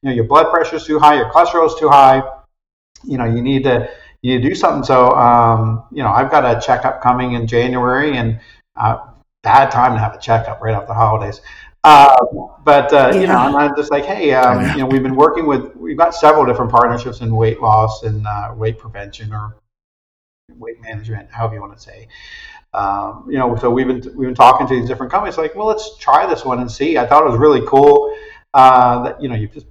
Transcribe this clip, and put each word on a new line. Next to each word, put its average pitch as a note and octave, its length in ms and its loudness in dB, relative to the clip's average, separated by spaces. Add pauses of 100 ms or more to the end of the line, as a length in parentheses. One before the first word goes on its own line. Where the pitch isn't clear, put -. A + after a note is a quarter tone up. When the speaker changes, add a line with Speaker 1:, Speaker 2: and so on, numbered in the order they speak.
Speaker 1:
you C#3 60 -6
know, B2+ 60 -4
your A#2 100 -2
blood C#3+ 260 2
pressure's D#3+ 360 -4
too D3+ 120 -2
high, D3 180 6
your B2 140 -2
cholesterol's E3 480 2
too D#3 100 0
high. C3+ 340 6 (800)
You C3 140 -6
know, A#2+ 80 -4
you A#2 160 -2
need C3+ 220 -2
to, A#2+ 240 0 (340)
you B2+ 120 -2
need A#2+ 80 -2
to C3+ 60 0
do F#3 60 -2
something." D3+ 300 -2
So, B2+ 280 4
um, A2+ 800 2
you C#3+ 100 -8
know, A2 80 -2
I've C3 200 0
got C#3+ 140 2
a A#2+ 160 0
checkup - 420 -4
coming B2+ 320 -2
in A2+ 120 -6
January, B2+ 720 -2
and, A2+ 240 -4 (360)
uh, - 220 -2 (460)
bad C3+ 260 2
time B2 220 0
to A2 60 -4
have G#2+ 160 -4
a - 40 -20
checkup - 440 -4
right A2 120 -4
after - 140 -10
the A2+ 60 -10
holidays. G#2+ 460 -2 (440)
Uh, C#3 300 8 (500)
but, - 280 2
uh, C3+ 220 4
you F#3 120 0
know, - 80 0
Speaker 2:
Yeah. B2 120 2
Speaker 1:
and C#3+ 100 -2
I'm C#3+ 200 0
just - 140 -4
like, G3 140 -2
"Hey, D3 300 -2
um, B2+ 260 2
Speaker 3:
Yeah. - 140 -2
Speaker 1:
you C#3 60 -4
know, C3 60 -4
we've C3 160 0
been C3 120 -4
working D#3 320 0
with, C#3 300 -4
we've D3 200 -12
got E3+ 180 2
several D3+ 300 2
different A#2+ 280 -2
partnerships A#2+ 480 -2
in A2+ 160 -4
weight A2 260 -2
loss A2 400 0
and, G#2+ 240 -6
uh, G#2 300 -10
weight A2 220 -6
prevention G#2+ 540 -16
or G#2+ 220 -14 (1040)
weight A#2 240 -18
management, A2 480 -14
however A2+ 240 -8
you G#2+ 60 -14
wanna G2+ 180 -18
say." - 300 -20 (680)
Um, G2+ 560 -8
you C#3 80 -4
know, A#2+ 180 -2
so A#2+ 140 -2
we've B2+ 160 -2
been, B2+ 160 -4 (140)
we've C3 120 -6
been B2+ 60 -8
talking C3 320 4
to C3 80 -2
these A#2+ 140 -4
different C3 220 -8
companies, G3 280 -4
like, D#3 160 -6
"Well, G#3 120 -6
let's G#3+ 320 -6
try - 280 0
this E3 180 -6
one B2+ 140 -4
and B2 120 -8
see." D3+ 280 -4
I A#2+ 80 -2
thought C#3+ 180 4
it C#3+ 60 0
was A2+ 80 -2
really C#3+ 280 4
cool, - 460 4 (420)
uh, B2+ 500 6
that, A#2+ 180 -10
you C#3 60 -8
know, A#2+ 80 -8
you G#2+ 120 -6
just - 220 -20